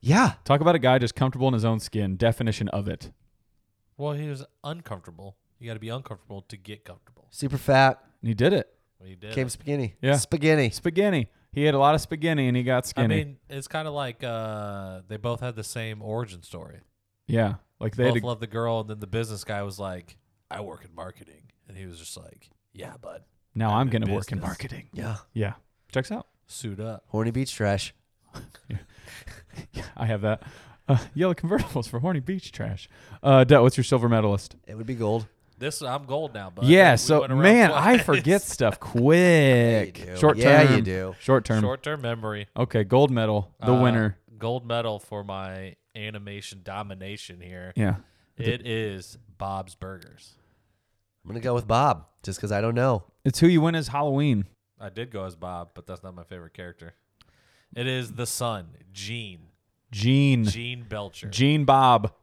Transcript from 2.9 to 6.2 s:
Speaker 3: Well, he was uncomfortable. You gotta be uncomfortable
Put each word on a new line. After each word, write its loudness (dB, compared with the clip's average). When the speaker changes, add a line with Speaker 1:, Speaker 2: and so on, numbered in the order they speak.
Speaker 3:
Well, -6
he -8
was -10
uncomfortable. -14
You -16
gotta -10
be -12
uncomfortable -12